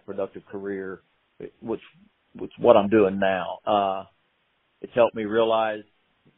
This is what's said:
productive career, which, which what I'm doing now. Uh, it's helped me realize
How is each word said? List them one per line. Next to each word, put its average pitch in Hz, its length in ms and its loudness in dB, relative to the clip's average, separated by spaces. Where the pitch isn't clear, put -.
productive 98 420 -12
career, 95 540 -12
which, 113 200 -8
which 123 220 -14
what 117 180 8
I'm 101 120 4
doing 98 320 2
now. 92 440 -2
Uh, 98 400 -2
it's - 120 -16
helped 117 220 2
me 110 100 -6
realize 110 600 -2